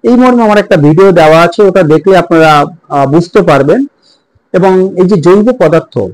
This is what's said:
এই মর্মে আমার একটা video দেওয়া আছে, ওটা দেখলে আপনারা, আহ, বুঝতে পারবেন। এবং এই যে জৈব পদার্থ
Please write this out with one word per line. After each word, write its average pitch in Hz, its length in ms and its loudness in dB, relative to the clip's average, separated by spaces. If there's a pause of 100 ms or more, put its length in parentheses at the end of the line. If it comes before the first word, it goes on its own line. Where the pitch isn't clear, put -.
এই 240 140 0
মর্মে 247 260 0
আমার 208 160 0
একটা 196 180 -2
video 160 360 2
দেওয়া 160 280 2
আছে, 175 220 -2
ওটা 190 200 0
দেখলে 156 340 0
আপনারা, 160 480 0 (240)
আহ, 143 180 -2
বুঝতে 175 360 -2
পারবেন। 165 440 0 (680)
এবং 185 460 -2
এই 180 80 0
যে 196 100 0
জৈব 196 420 2
পদার্থ 160 400 -2 (160)